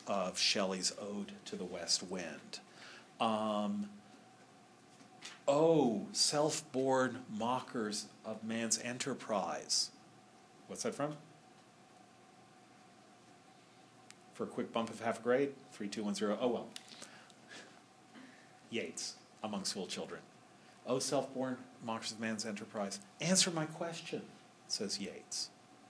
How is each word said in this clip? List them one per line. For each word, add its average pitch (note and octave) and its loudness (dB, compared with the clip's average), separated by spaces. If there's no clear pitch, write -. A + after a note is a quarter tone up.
of F#2 0
Shelley's F#2+ 2
Ode G2+ -6
to - -8
the F#2+ -4
West F2 -2
Wind. F2 -6
Um, G#2 2
"Oh, C#3+ 6
self-born C3 4
mockers A2 0
of A2 -6
man's A2+ 0
enterprise." G#2 0
What's F#2+ -6
that A2+ 0
from? D3+ -2
For - -4
a G2+ -2
quick - -4
bump A2+ 2
of - -10
half A2+ 0
a - -14
grade, C3+ 4
three G#2 -6
two G#2+ -4
one G2+ 0
zero, G#2 2
oh B2 4
well. - 0
Yeats, - -4
Among G#2 -2
School F#2 -2
Children. E2 -6
"Oh, B2 2
self-born B2+ 0
mockers A2+ -4
of A2 -8
man's A2 -2
enterprise, G#2 -4
answer F3+ 6
my D#3+ 0
question," E3 -6
says - -2
Yeats. - -6